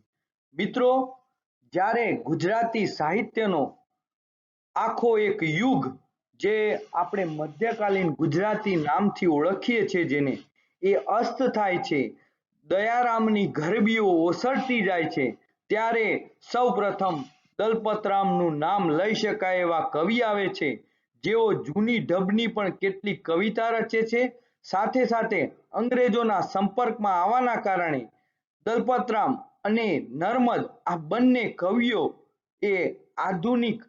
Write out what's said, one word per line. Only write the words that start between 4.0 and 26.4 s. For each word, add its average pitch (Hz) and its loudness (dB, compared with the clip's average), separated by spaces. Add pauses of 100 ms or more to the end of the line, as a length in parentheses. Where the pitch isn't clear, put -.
આખો 226 2
એક 208 0
યુગ, 190 2 (580)
જે 202 0 (360)
આપણે 180 -2
મધ્યકાલીન 190 -2
ગુજરાતી 185 0
નામથી 170 2
ઓળખીએ 180 2
છીએ 175 0
જેને, 139 0 (480)
એ 196 2 (140)
અસ્ત 220 0 (100)
થાય 196 0
છે, 147 -2 (680)
દયારામની 220 2
ગરબીઓ 208 0 (120)
ઓસરતી 240 0
જાય 175 0
છે, 139 -2 (440)
ત્યારે 220 0 (340)
સૌપ્રથમ 196 0 (420)
દલપતરામનું 196 0
નામ 175 0
લઈ 190 2
શકાય 185 0
એવા 170 0
કવિ 180 0
આવે 208 0
છે, 147 -4 (540)
જેઓ 226 2 (120)
જૂની 202 -2
ઢબની 196 0
પણ 202 -2
કેટલીક 196 -4
કવિતા 220 0
રચે 220 -2
છે. 233 0 (440)
સાથે 220 0
સાથે 220 0 (280)
અંગ્રેજોના 233 0